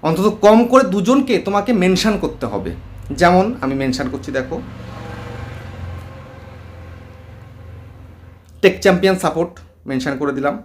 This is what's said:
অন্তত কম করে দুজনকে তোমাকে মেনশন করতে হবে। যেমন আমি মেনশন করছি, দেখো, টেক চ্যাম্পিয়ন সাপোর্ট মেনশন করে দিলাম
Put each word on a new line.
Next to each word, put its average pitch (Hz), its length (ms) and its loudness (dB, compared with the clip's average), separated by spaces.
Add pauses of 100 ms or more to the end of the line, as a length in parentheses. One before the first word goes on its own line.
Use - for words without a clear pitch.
অন্তত 180 200 2 (180)
কম 214 140 10 (120)
করে 262 120 8 (100)
দুজনকে 214 420 2 (120)
তোমাকে 202 240 0 (100)
মেনশন 185 320 2 (100)
করতে - 300 -6
হবে। 92 180 -6 (500)
যেমন 180 240 6 (180)
আমি 135 180 -2
মেনশন 131 320 -2
করছি, 139 240 -8
দেখো, 131 180 -4 (4000)
টেক 185 220 6
চ্যাম্পিয়ন 190 400 4
সাপোর্ট 165 300 -2 (360)
মেনশন 135 320 -2
করে 143 160 -2
দিলাম 143 280 -2